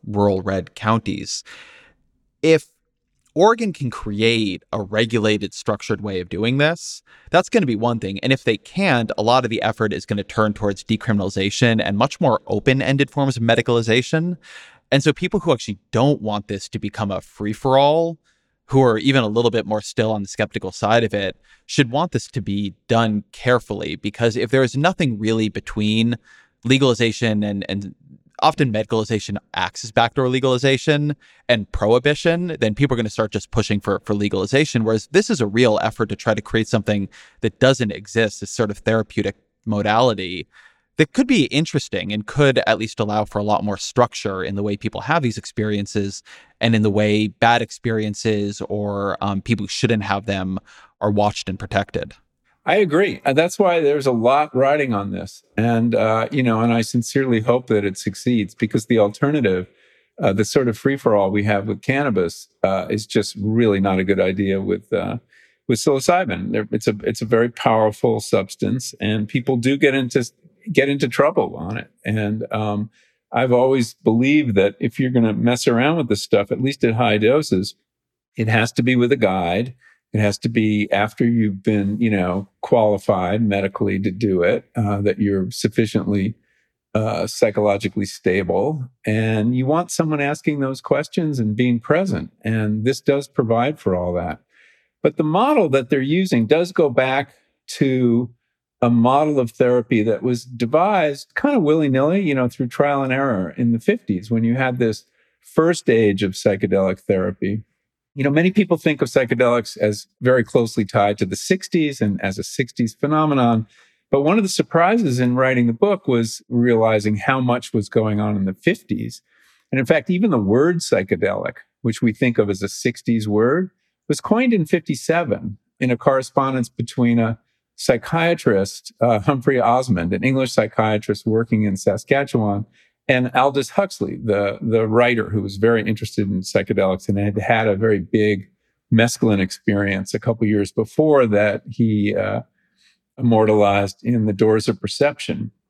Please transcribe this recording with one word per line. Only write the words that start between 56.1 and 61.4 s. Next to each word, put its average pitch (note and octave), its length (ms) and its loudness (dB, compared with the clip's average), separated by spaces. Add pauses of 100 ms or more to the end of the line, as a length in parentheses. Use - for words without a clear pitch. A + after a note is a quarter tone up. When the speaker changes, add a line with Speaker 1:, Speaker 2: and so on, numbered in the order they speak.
Speaker 2:
you C3+ 100 0
know, A2+ 200 2
and A#2 100 2
I A#2 80 2
sincerely A#2+ 600 0
hope A#2+ 280 0
that G#2 160 2
it F#2+ 120 -4
succeeds, G#2+ 580 -2
because A#2 320 -2
the A#2 120 2
alternative, G#2 720 2 (520)
uh, B2 120 0
the G#2 120 2
sort C3 220 2
of A2+ 100 -2
free-for-all A2 540 2
we G#2 140 0